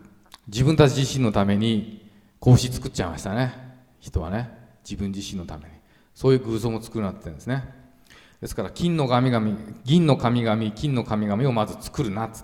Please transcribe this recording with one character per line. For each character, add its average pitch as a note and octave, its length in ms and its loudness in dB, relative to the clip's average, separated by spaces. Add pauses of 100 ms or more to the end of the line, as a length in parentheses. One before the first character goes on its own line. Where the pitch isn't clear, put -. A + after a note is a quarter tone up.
(480)
自 A2 160 0
分 D#3 120 4
た C#3+ 140 8
ち B2 80 0
自 C3+ 200 -2
身 B2+ 60 2
の A2 60 4
た G2+ 140 2
め G2+ 120 4
に A2 540 -2 (300)
格 B2+ 180 8
子 B2+ 100 0
作 - 200 -6
っ - 20 -6
ち - 120 -4
ゃ F#2 40 -2
い E2+ 40 -6
ま C#2+ 80 -10
し - 40 -12
た F#2+ 120 -4
ね。 B2 260 -2 (420)
人 - 180 -4
は E2 100 -6
ね、 A#2 200 -6 (340)
自 F#2+ 160 -10
分 G2 120 -4
自 G2+ 220 -10
身 G2 40 -8
の E2+ 80 -10
た D#2+ 100 -12
め D2 100 -16
に。 - 40 -20 (420)
そ C3 180 0
う - 20 6
い C3 40 6
う - 40 -2
偶 A2 180 -4
像 A2+ 140 -2
も A2 100 -6
作 - 160 -10
る G#2+ 60 -2
な F#2 80 -4
っ - 20 -14
て - 100 -16
言 E2 80 -12
う D2 40 -14
ん - 20 -18
で - 40 -18
す - 40 -16
ね。 B2+ 260 -6 (680)
で - 80 -10
す - 80 -12
か G#2+ 80 -4
ら、 F#2 60 -8
金 E3+ 260 -2
の C#3+ 100 2
神 B2 240 4
々、 G#2+ 260 0 (280)
銀 D#3+ 240 6
の C3+ 80 6
神 A#2+ 260 2
々、 A2 300 0
金 D3 200 -4
の A#2 120 0
神 G#2+ 240 -2
々 A2+ 200 0
を B2 40 2
ま A2 120 2
ず - 160 -6
作 - 220 -6
る G#2+ 80 -2
な G#2+ 140 -4
っ A2+ 60 -8
て - 140 -16